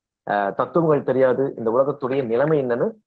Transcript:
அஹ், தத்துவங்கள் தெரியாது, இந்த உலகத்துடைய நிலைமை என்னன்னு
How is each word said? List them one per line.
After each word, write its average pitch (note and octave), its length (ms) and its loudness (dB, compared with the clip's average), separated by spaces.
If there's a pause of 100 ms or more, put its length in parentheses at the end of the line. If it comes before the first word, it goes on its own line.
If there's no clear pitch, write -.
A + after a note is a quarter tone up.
(280)
அஹ், G2+ 260 -2
தத்துவங்கள் D3 500 0
தெரியாது, C3 540 2
இந்த A2+ 140 -2
உலகத்துடைய C3+ 540 0
நிலைமை C#3 340 2
என்னன்னு B2 280 -2 (200)